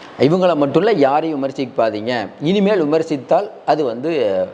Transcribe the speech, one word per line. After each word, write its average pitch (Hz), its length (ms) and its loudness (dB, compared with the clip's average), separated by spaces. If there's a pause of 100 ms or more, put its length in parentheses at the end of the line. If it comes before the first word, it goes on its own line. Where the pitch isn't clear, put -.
(200)
இவங்கள 175 360 4
மட்டும் 147 280 2
இல்ல, 208 160 2
யாரையும் 143 480 0
விமர்சிக்காதீங்க, 113 800 -4 (140)
இனிமேல் 190 440 2
விமர்சித்தால் 160 640 -2 (160)
அது 151 180 0
வந்து, 117 720 -2